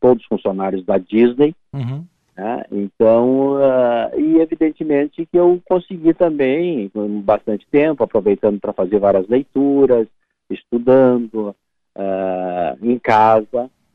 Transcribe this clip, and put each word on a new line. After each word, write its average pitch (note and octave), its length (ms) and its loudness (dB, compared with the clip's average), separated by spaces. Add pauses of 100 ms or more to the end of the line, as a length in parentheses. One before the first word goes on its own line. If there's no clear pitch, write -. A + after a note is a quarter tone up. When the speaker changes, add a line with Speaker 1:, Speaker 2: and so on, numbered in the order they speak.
Speaker 1:
todos B2 240 2
funcionários F#2+ 580 -6
da G2 140 -2
Disney, A#2+ 580 0 (160)
Speaker 2:
Uhum. C3+ 320 -8 (320)
Speaker 1:
né? G#2+ 340 -10
Então, A#2+ 920 0
ah, A#2+ 560 0
e D#3+ 220 2
evidentemente D#3 840 -2
que F3 140 0
eu F3 240 2
consegui F3 500 -2
também, D3+ 760 -2
com G#2 320 -6
bastante G#2 500 -2
tempo, D3 320 0
aproveitando G#2 560 0
pra G#2 140 -8
fazer G2 260 -2
várias G2 300 0
leituras, C3+ 760 0 (440)
estudando, A#2+ 1080 0 (400)
ah, F#2 840 -4
em A#2+ 180 -2
casa, A2+ 720 2 (260)